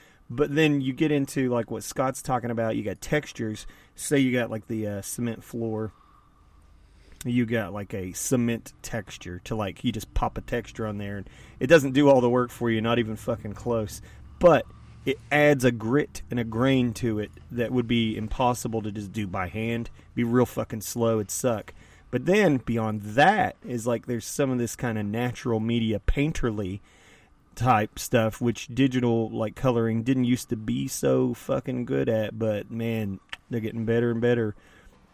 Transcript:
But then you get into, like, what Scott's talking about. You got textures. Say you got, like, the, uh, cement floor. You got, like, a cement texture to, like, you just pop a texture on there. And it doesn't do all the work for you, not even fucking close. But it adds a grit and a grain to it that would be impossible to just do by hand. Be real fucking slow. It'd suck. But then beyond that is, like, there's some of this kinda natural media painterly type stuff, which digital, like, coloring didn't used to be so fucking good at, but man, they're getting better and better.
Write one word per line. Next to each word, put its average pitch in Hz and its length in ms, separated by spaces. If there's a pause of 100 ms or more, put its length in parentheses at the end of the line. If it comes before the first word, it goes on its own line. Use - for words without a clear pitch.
(280)
But 139 260
then 151 260
you 131 120
get 147 200
into, 135 380
like, 117 200
what 101 140
Scott's 131 360
talking 120 300
about. 113 260
You 113 60
got 101 180
textures. 113 680 (280)
Say - 240
you 131 140
got, 123 180
like, 110 160
the, 110 220
uh, 101 140
cement 113 420
floor. 110 480 (1300)
You 123 220
got, 110 260
like, 104 220
a 92 180
cement 117 680
texture - 640
to, 113 120
like, 98 260
you 127 80
just 104 240
pop - 240
a - 20
texture 113 460
on 104 120
there. 101 200
And 95 100 (300)
it 131 80
doesn't 139 260
do 143 160
all 135 120
the 120 100
work 123 200
for 120 200
you, 110 100
not 117 200
even 110 160
fucking 107 380
close. 113 460 (380)
But 160 260 (400)
it 135 140 (140)
adds 147 320
a 123 80
grit 117 580
and 123 80
a 117 60
grain 123 480
to 110 260
it 104 140 (180)
that 120 220
would 123 160
be 113 280
impossible 113 640
to 107 100
just 104 200
do 104 140
by 92 220
hand. 113 420 (240)
Be 120 80
real 120 240
fucking 110 360
slow. 113 360
It'd 101 140
suck. 113 420 (380)
But 123 120
then 175 340
beyond 110 440
that 147 540 (100)
is, 123 180
like, 120 220
there's 120 180
some 139 260
of 127 80
this 120 180
kinda 110 260
natural 117 560
media 110 480
painterly 107 720 (800)
type 117 420
stuff, 110 420
which 120 320
digital, 120 560
like, 110 280
coloring 113 480
didn't 131 200
used 123 260
to 117 60
be 120 300
so 131 480
fucking 131 500
good 135 240
at, 110 300
but 107 320
man, 113 480 (320)
they're 120 100
getting 110 240
better 117 280
and 113 80
better. 117 340 (600)